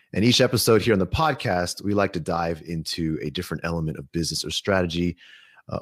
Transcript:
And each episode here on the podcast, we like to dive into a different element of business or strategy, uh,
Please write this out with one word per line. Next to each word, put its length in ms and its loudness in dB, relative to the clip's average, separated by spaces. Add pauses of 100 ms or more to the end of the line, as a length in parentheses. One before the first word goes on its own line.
(140)
And 100 2
each 160 6
episode 400 4
here 140 4
on 40 4
the 80 2
podcast, 760 -2
we 80 0
like 220 2
to 60 -4
dive 440 -2
into 560 -4
a 80 -6
different 340 -6
element 360 -4
of 140 -14
business 340 -4
or 40 -8
strategy, 680 0 (500)
uh, 140 -6